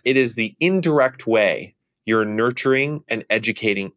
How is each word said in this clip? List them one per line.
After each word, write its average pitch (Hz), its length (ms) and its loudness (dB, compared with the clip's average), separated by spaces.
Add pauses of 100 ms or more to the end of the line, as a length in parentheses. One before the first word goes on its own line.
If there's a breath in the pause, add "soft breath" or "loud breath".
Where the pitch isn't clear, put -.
it 131 100 2
is 120 200 2
the 113 240 -4
indirect 160 680 2
way 104 500 0 (300)
you're 110 180 2
nurturing 131 840 -2
and 113 240 -6
educating 107 640 -2